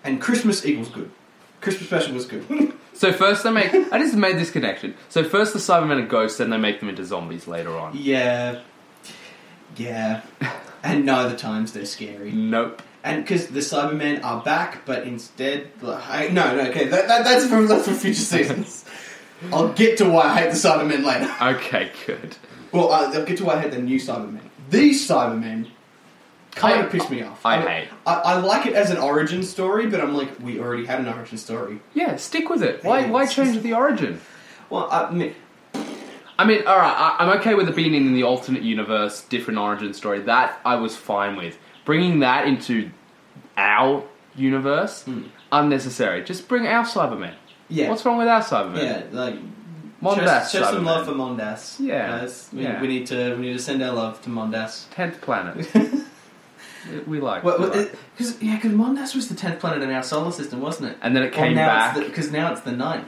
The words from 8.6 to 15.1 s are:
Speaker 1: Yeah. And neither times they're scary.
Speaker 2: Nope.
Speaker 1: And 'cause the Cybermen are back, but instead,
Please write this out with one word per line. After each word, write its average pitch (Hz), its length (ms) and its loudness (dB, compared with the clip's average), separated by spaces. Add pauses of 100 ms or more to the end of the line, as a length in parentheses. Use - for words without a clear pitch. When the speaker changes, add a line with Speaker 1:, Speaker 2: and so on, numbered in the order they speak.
Speaker 1:
Yeah. 113 440 -4 (600)
And 143 220 2
neither 123 300 2
times 110 380 -4
they're 101 120 -8
scary. 104 460 -12
Speaker 2:
Nope. 110 500 -2 (220)
Speaker 1:
And 151 240 -4
'cause 170 200 0
the 135 120 -6
Cybermen 147 640 -2
are 117 200 -4
back, - 420 -2
but 123 200 -4
instead, 131 600 -6 (140)